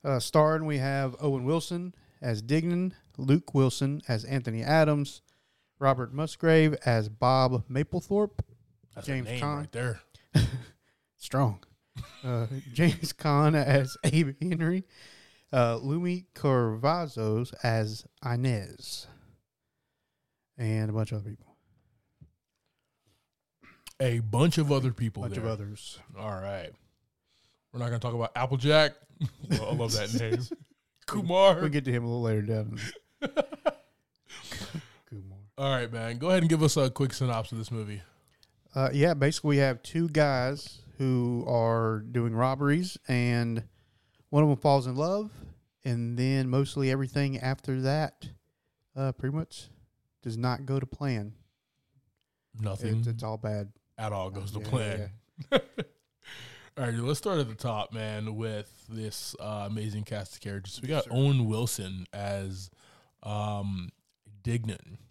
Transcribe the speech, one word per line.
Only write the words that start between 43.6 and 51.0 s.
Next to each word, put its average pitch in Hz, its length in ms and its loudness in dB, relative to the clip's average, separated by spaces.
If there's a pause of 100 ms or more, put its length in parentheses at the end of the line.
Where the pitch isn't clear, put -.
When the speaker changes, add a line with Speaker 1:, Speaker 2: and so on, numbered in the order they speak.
Speaker 1:
one 147 140 4
of 151 60 6
them 135 80 4
falls 139 300 4
in 127 80 -4
love, 196 360 -2 (520)
and 120 340 -2
then 131 320 2
mostly 135 420 0
everything 135 480 -2
after 131 420 -2
that, 143 480 -2 (680)
uh, 135 180 -2
pretty 135 220 -4
much - 340 -8 (520)
does 113 160 -6
not 127 280 -2
go 135 140 -2
to 131 60 -4
plan. 110 480 -4 (1300)